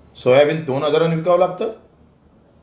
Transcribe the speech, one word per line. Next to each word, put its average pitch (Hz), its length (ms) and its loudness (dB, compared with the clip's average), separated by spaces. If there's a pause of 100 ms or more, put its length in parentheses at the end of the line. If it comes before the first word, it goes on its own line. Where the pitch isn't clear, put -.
(160)
सोयाबीन 147 500 2
दोन 139 180 -4
हजारांनी 160 320 0
विकावं 175 240 0
लागतं. 185 300 -2 (920)